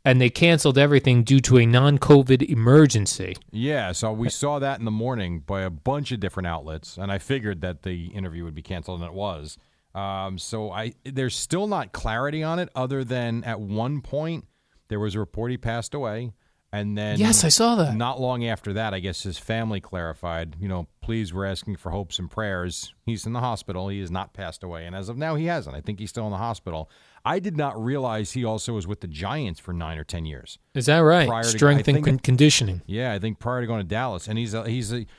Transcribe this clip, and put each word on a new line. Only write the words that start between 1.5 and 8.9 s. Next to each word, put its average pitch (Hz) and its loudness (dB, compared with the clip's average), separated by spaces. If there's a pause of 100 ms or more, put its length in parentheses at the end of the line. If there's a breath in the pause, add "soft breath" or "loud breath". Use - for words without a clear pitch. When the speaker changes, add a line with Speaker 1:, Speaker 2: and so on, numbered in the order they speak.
Speaker 1:
a 117 8
non-covid 135 6
emergency. 113 6 (160)
Speaker 2:
Yeah, 117 -2
so 110 -2
we 110 -2
saw 147 -2
that 135 -2
in 113 -4
the 110 -2
morning 107 -4
by 95 -4
a 92 -4
bunch 127 -4
of 120 -4
different 92 -4
outlets, 78 -8
and 98 -6
I 98 -4
figured 107 -4
that 90 -8
the 87 -8
interview 87 -8
would 82 -10
be 80 -12
canceled, 90 -8